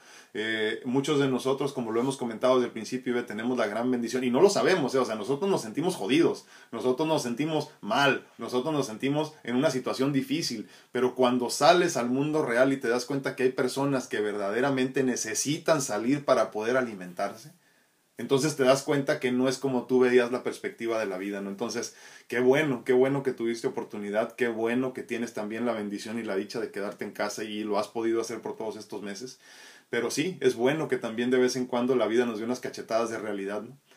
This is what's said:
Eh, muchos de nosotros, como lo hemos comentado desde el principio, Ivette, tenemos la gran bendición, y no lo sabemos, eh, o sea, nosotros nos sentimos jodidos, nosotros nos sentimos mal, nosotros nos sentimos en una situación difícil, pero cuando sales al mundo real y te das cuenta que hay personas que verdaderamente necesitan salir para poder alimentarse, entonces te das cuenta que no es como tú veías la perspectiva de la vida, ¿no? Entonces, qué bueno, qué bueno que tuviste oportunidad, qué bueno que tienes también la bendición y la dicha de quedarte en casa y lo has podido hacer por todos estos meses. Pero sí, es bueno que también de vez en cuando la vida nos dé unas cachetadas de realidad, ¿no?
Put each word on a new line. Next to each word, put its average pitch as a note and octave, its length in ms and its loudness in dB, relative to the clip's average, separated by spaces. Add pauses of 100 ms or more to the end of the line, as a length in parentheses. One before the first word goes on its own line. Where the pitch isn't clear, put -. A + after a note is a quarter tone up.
(340)
Eh, A2 500 -2
muchos C#3 360 2
de C3+ 80 4
nosotros, C3+ 440 0
como A#2 200 -4
lo A#2 80 2
hemos C3+ 160 0
comentado B2 400 2
desde B2 100 4
el A2+ 60 -8
principio, B2 400 -4
Ivette, A#2+ 160 -2
tenemos A2+ 280 -2
la A2 120 2
gran A#2 240 -2
bendición, A#2+ 320 -2
y B2 60 0
no C3 120 4
lo G3 80 8
sabemos, C#3 440 2
eh, C3+ 40 2
o B2 60 4
sea, A2 100 -2
nosotros B2+ 340 -2
nos F3+ 140 2
sentimos C3+ 320 -2
jodidos, A#2 500 2 (280)
nosotros B2+ 340 0
nos D3+ 160 0
sentimos D3 480 -2 (100)
mal, C3 460 2 (120)
nosotros B2 360 -2
nos C#3 120 0
sentimos C#3 480 -2 (100)
en A#2+ 100 -4
una D3 160 2
situación C3 420 -2
difícil, C3 560 -2 (220)
pero B2 240 0
cuando B2 340 2
sales E3+ 480 4
al A#2+ 140 0
mundo D3+ 340 0
real B2+ 280 4
y C3 60 -2
te A#2 100 -2
das A#2+ 160 0
cuenta C3+ 320 -4
que B2+ 80 2
hay B2+ 80 4
personas C3+ 560 -2
que A2 120 -2
verdaderamente B2+ 840 0
necesitan C3+ 760 0
salir B2 440 -2
para A2+ 260 2
poder A2 260 -2
alimentarse, G2+ 760 -6 (680)
entonces C3+ 380 0
te C3+ 80 0
das C3+ 180 6
cuenta C#3+ 380 0
que B2 100 0
no B2+ 180 2
es C3 100 -2
como B2+ 280 -2
tú B2+ 140 4
veías B2 320 6
la A#2+ 100 -2
perspectiva A2+ 560 -4
de A2 80 -2
la F#2+ 120 -4
vida, G2 240 -6
¿no? G2 80 -6
Entonces, G#2+ 440 -6 (340)
qué A#2+ 120 -2
bueno, C3 440 4
qué B2+ 100 4
bueno C3+ 280 4
que C3 100 0
tuviste A#2 340 -2
oportunidad, G#2 680 -4
qué B2 120 0
bueno A#2 460 0
que G#2 80 -8
tienes A#2 320 -6
también A2 320 -6
la A#2 60 0
bendición G#2 460 -6
y A2+ 40 -6
la G#2+ 120 -4
dicha G#2 240 -4
de G#2+ 120 -6
quedarte G2+ 340 -8
en G2+ 80 -10
casa G#2+ 320 -6
y G#2+ 180 -6
lo G#2 160 -2
has G#2+ 100 -2
podido A2+ 340 -2
hacer A2 180 -8
por G2+ 160 -8
todos A2 200 -8
estos G#2 260 -14
meses. G#2 360 -12 (520)
Pero A#2 200 0
sí, D#3 300 -2
es B2+ 140 4
bueno C3+ 340 2
que - 80 0
también A#2+ 340 -2
de B2+ 80 4
vez B2+ 180 4
en B2+ 100 -2
cuando B2 280 0
la A2+ 120 2
vida A#2 180 2
nos A2 140 -4
dé A2 80 -6
unas B2 140 -4
cachetadas A2+ 500 -4
de A2+ 80 -6
realidad, G2+ 440 -6
¿no? C3 140 -16 (200)